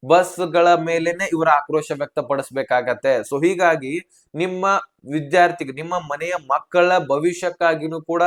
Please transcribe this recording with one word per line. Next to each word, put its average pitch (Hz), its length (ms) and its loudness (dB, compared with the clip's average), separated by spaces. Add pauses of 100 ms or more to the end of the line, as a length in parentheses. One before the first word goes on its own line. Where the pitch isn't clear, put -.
ಬಸ್ಗಳ 175 680 4
ಮೇಲೇನೆ 165 500 -2
ಇವರ 160 240 0
ಆಕ್ರೋಶ 151 460 0
ವ್ಯಕ್ತಪಡಿಸ್ಬೇಕಾಗತ್ತೆ. 135 1200 -2
So 143 300 -2
ಹೀಗಾಗಿ 165 600 0 (260)
ನಿಮ್ಮ 185 480 -2 (300)
ವಿದ್ಯಾರ್ಥಿಗೆ, 160 600 0
ನಿಮ್ಮ 165 260 -6
ಮನೆಯ 156 340 -6 (180)
ಮಕ್ಕಳ 175 480 2
ಭವಿಷ್ಯಕ್ಕಾಗಿನೂ 160 1040 -2
ಕೂಡ 170 240 -2